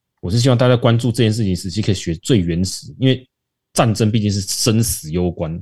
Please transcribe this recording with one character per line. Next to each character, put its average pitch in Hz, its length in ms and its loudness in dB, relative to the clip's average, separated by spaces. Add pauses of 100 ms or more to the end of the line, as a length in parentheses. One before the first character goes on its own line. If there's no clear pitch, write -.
(220)
我 87 100 -6
是 120 80 2
希 120 80 2
望 123 100 6
大 123 120 4
家 127 80 4
关 117 200 4
注 120 140 0
这 127 100 -2
件 110 120 2
事 113 100 -2
情 95 100 0
时， 87 160 -6
其 92 120 -4
实 - 40 -8
可 110 60 2
以 95 40 0
学 85 200 -6
最 113 240 2
原 85 240 0
始， - 340 -8
因 131 120 2
为 127 180 -2 (460)
战 123 200 2
争 107 160 0
毕 110 120 0
竟 104 100 0
是 101 80 -2
生 110 420 0
死 78 300 -6
攸 90 180 -2
关， 82 320 -8